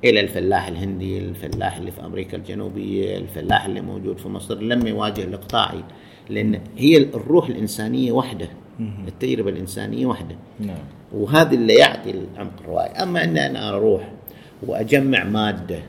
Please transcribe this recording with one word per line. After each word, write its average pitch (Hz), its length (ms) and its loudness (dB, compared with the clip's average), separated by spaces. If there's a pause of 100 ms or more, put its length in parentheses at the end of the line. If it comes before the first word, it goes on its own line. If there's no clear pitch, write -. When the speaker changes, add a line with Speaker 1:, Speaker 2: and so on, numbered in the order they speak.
Speaker 1:
إلى 110 160 8
الفلاح 92 460 2
الهندي، 95 520 -4
الفلاح 92 580 -6
اللي 95 140 -8
في 87 160 -14
أمريكا 92 300 -8
الجنوبية، 98 800 -4
الفلاح 95 480 -2
اللي 98 160 -6
موجود 95 380 -8
في - 100 -12
مصر 98 260 -8
لما 117 340 0
يواجه 104 360 -4
الإقطاعي، 92 600 -4 (440)
لأن 107 320 0 (160)
هي 143 200 8
الروح 131 520 4
الإنسانية 117 640 -2
واحدة، 113 360 -2 (300)
Speaker 2:
مم. 101 300 -6
Speaker 1:
التجربة 117 420 -2
الإنسانية 104 560 -6
واحدة. 110 300 -4 (240)
Speaker 2:
نعم. 98 180 -6 (340)
Speaker 1:
وهذا 143 420 4
اللي 113 200 6
يعطي 127 360 6
العمق 95 500 -8
الروائي. 82 320 -2
أما 175 320 -2
أن 165 140 2
أنا 131 300 -2
أروح 101 440 2 (500)
وأجمع 123 600 2
مادة 92 640 0